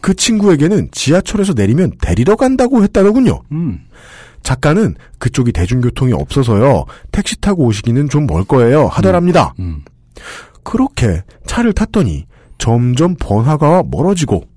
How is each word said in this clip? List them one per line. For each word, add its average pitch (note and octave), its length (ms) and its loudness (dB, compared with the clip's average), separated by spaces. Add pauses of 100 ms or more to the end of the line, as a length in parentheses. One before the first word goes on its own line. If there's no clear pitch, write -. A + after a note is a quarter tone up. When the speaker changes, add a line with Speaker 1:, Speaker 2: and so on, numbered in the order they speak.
Speaker 1:
그 F#3+ 140 0
친구에게는 G3 760 2
지하철에서 F#3+ 600 -2
내리면 A2+ 380 2 (100)
데리러 B2 340 2
간다고 B3+ 480 2
했다더군요. G#3 580 2 (100)
Speaker 2:
음. D3 280 -6 (640)
Speaker 1:
작가는 D3+ 520 0 (240)
그쪽이 A#2+ 340 -2
대중교통이 A#2+ 600 0
없어서요. A#2 720 0 (280)
택시 - 260 -4
타고 F#3+ 260 0
오시기는 A#2 440 -2
좀 D3 180 0
멀 E2 160 -2
거예요. B2+ 440 2
하더랍니다. F3+ 720 2
Speaker 2:
음. F#2 60 -8
음. D2+ 160 -8 (800)
Speaker 1:
그렇게 A2+ 600 -2 (220)
차를 A#3 280 0
탔더니 F3+ 520 -2 (320)
점점 B2 580 0
번화가와 D3 760 0
멀어지고 D#3+ 540 -2 (140)